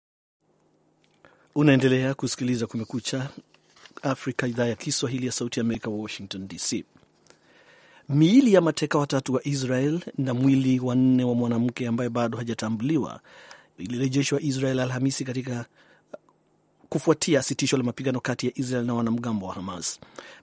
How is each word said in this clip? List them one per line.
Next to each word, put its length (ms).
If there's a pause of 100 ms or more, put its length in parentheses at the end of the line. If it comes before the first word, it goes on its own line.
(1600)
Unaendelea 580
kusikiliza 520
Kumekucha 640 (720)
Afrika, 440
idhaa 200
ya 80
Kiswahili 520
ya 60
Sauti 280
ya 40
Amerika, 260
Washington 580
D 100
C. 260 (1200)
Miili 440
ya 80
mateka 380
watatu 360
wa 120
Israel 540 (180)
na 160
mwili 460
wa 140
nne 300
wa 100
mwanamke 540
ambaye 220
bado 280
hajatambuliwa 800 (580)
ilirejeshwa 640
Israel 400
Alhamisi 440
katika 420 (1200)
kufuatia 540
sitisho 340
la 60
mapigano 380
kati 260
ya 80
Israel 320
na 80
wanamgambo 520
wa 80
Hamas. 460 (420)